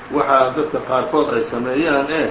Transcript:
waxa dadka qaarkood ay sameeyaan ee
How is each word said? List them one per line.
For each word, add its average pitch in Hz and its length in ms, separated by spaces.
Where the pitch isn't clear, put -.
waxa 135 460
dadka 143 260
qaarkood 127 500
ay 120 140
sameeyaan 139 640
ee 147 240